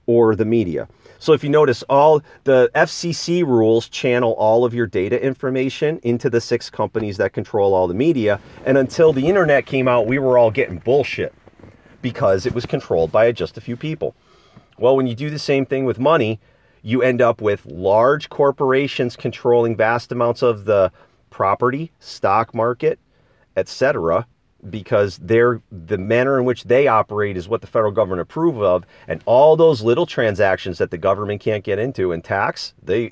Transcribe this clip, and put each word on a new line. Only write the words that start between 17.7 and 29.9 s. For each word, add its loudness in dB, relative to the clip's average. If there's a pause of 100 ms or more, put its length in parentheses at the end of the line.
corporations 0
controlling 0
vast -2
amounts -2
of 0
the 2 (380)
property, -2
stock -2
market, -2 (560)
et -2
cetera, -2 (420)
because -2
they're, 2 (100)
the -8
manner 0
in 0
which -2
they 4
operate 0
is -8
what -4
the -20
federal 0
government -2
approve -2
of, 0 (240)
and -6
all 6
those 4
little 0